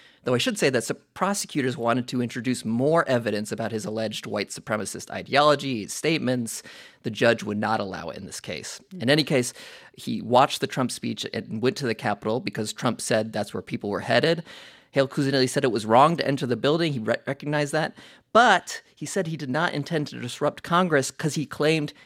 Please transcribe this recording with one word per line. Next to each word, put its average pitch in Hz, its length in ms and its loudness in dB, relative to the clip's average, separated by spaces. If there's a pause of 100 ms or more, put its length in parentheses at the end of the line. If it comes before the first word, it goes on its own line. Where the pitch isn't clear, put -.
(240)
Though 127 100 2
I 117 40 4
should 226 200 -2
say 160 100 4
that 127 160 2
some - 140 -4 (160)
prosecutors 151 640 -2
wanted 120 300 2
to 127 120 -2
introduce 120 420 -2
more 135 460 2
evidence 107 440 0
about 107 200 -4
his 107 140 -4
alleged 107 400 -6
white 104 240 -4
supremacist - 600 -6
ideology, 135 720 2
his - 120 -10
statements. 127 680 -2 (420)
The 120 60 -4
judge 110 320 4
would 104 140 -4
not 107 240 0
allow 90 300 -8
it 71 80 -12
in 95 80 -12
this - 120 -14
case. - 440 -12 (160)
In 120 100 0
any 151 160 4
case, 127 300 0 (420)
he 113 240 -6
watched 123 400 4
the 135 60 -2
Trump 127 240 -2
speech - 420 -6
and 107 300 -6
went 127 160 0
to 139 80 -4
the 113 80 0
Capitol 107 440 -2
because 107 360 -6
Trump 123 260 -2
said 110 320 0
that's 104 220 -4
where 101 80 -6
people 117 260 -8
were 95 120 -2
headed. 147 440 2 (460)
Hale 139 180 2
Cuccinelli 135 400 2
said 143 160 0
it 123 80 2
was 107 140 -2
wrong 143 320 8
to - 80 -2
enter 139 200 0
the 120 100 0
building. 151 360 2
He 123 60 -4
re-, 110 160 0 (120)
recognized 147 460 -2
that. 156 220 -2 (400)
But 214 480 4 (120)
he 156 120 -10
said 185 200 -2
he 160 120 -4
did 143 100 -8
not 156 240 0
intend 147 360 -4
to 123 120 -12
disrupt 139 420 -4
Congress 170 480 2
'cause - 260 -4
he 151 100 -2
claimed 151 480 0 (120)